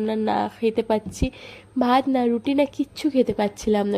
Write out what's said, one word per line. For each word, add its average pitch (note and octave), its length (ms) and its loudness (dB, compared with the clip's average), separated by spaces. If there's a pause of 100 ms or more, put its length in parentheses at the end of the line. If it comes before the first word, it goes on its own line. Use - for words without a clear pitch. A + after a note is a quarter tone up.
না, A3 80 -2 (140)
না G#3+ 100 2 (180)
খেতে A3+ 280 0
পাচ্ছি G#3+ 420 -2 (540)
ভাত, B3 280 4
না C4 140 2 (100)
রুটি, A#3 280 -2
না C#4+ 60 4 (120)
কিচ্ছু - 320 -4
খেতে B3+ 240 2
পাচ্ছিলাম G#3 540 0
না, G3+ 100 0